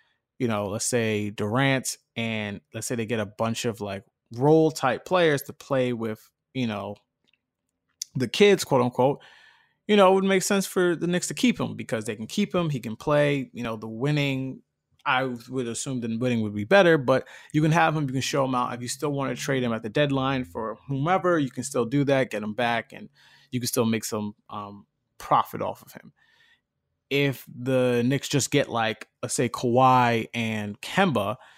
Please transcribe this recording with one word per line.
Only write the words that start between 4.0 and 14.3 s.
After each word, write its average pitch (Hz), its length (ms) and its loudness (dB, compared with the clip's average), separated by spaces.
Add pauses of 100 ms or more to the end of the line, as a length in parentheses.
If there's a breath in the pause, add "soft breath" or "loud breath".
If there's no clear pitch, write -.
role 156 380 4
type 127 340 -2
players 165 380 2
to - 100 -14
play 127 400 -2
with, 113 380 -8 (220)
you 127 140 -2
know, 104 280 -6 (1200)
the 127 120 -2
kids, 202 360 4
quote 131 180 4
unquote, 123 400 2 (680 loud breath)
you 208 80 4
know, 190 160 8
it 190 40 6
would 190 80 2
make 190 200 2
sense 196 220 0
for 180 300 0
the 156 120 -4
Knicks 175 200 -2
to 160 60 -8
keep 240 260 2
him 110 160 -4
because 110 300 -6
they 113 100 -6
can 110 120 -10
keep 202 260 -2
him. 175 160 0
He 139 100 -2
can 110 160 -8
play, 143 580 0
you 120 100 -8
know, 113 120 -6
the 110 120 -10
winning. 135 760 -2 (440)